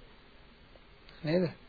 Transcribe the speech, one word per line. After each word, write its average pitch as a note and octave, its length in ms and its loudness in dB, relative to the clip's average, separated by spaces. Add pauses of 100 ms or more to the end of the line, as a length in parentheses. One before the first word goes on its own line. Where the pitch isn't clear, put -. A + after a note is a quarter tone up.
(1200)
නේද? E3+ 220 4 (240)